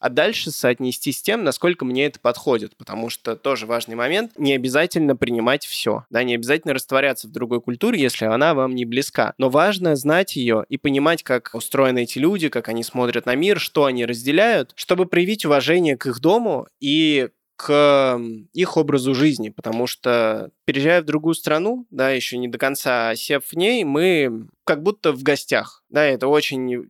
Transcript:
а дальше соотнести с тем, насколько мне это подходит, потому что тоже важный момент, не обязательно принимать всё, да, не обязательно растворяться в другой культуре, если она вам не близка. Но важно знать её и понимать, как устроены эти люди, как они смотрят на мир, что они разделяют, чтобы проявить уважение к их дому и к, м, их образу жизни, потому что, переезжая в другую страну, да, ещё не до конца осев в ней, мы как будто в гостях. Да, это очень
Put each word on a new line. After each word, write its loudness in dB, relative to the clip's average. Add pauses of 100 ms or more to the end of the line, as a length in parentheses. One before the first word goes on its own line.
а -2
дальше -2
соотнести -2
с -8
тем, 0
насколько 0
мне 0
это -6
подходит, -2
потому -8
что -8
тоже -4
важный -4
момент, -2
не 2
обязательно 0
принимать 0
всё, -4
да, -2
не 0
обязательно -2
растворяться -2
в -20
другой -4
культуре, -2
если 0
она 2
вам 0
не -2
близка. -2
Но 2
важно 2
знать 0
её 0
и -6
понимать, 0
как -2
устроены 0
эти -8
люди, 0
как -4
они -4
смотрят -2
на 0
мир, 0
что 0
они 0
разделяют, 0
чтобы 0
проявить 0
уважение 4
к -8
их -4
дому 2 (140)
и 2 (280)
к, -8 (460)
м, -10
их 0
образу 2
жизни, 2
потому -4
что, 0 (140)
переезжая 2
в -10
другую 0
страну, -2
да, 0
ещё -2
не -4
до -8
конца 0
осев -2
в -10
ней, 2
мы 0 (160)
как 0
будто 0
в -6
гостях. -2
Да, 2
это 0
очень 0